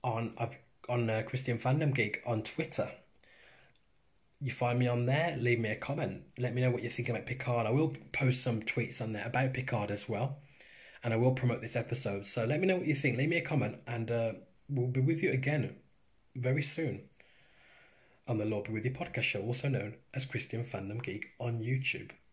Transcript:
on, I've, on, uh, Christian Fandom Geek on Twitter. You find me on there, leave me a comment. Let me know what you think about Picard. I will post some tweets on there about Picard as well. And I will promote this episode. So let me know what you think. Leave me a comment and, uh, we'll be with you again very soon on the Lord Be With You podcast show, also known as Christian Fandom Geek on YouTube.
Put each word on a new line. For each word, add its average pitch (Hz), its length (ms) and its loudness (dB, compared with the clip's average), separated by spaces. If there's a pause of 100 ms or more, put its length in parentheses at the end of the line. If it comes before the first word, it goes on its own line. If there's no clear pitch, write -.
on, 113 340 0
I've, 117 200 -2 (300)
on, 120 220 2
uh, 110 160 2
Christian 123 320 -2
Fandom 143 360 4
Geek 107 320 0
on 110 180 0
Twitter. - 460 -2 (1500)
You 131 120 -4
find 123 260 2
me 123 100 4
on 120 200 2
there, 151 320 2
leave 117 200 4
me 110 100 0
a 107 60 0
comment. 131 480 -4 (140)
Let 123 160 0
me 127 80 2
know 127 80 6
what - 140 0
you 120 60 -4
think 120 200 -4
about 110 160 -2
Picard. 120 400 0
I 107 60 2
will 156 240 4 (180)
post 127 300 2
some 113 180 0
tweets - 400 -4
on 110 120 -2
there 104 120 -4
about 127 280 0
Picard 113 360 -2
as 101 180 -4
well. 117 300 -2 (680)
And 117 100 0
I 113 40 2
will 127 140 6
promote 123 300 0
this 113 140 -8
episode. 104 520 -2
So 113 180 0
let 147 140 2
me 190 80 4
know 185 100 4
what - 80 -2
you 151 80 2
think. 131 240 2
Leave 143 120 2
me 170 80 2
a 160 40 2
comment 123 360 0 (100)
and, 117 240 -2
uh, 117 220 2 (360)
we'll 127 180 0
be 127 140 2
with 160 220 4
you 170 80 4
again 135 460 0 (580)
very 131 260 2
soon 139 400 -2 (1300)
on 113 100 0
the 107 80 0
Lord 107 200 0
Be 110 80 -6
With 110 120 -2
You 127 60 2
podcast 131 320 -4
show, - 180 0
also 123 280 0
known 123 260 -2 (180)
as 135 120 -4
Christian 113 400 -4
Fandom 101 360 -6
Geek 104 280 -6 (100)
on 117 200 0
YouTube. 127 520 -2 (220)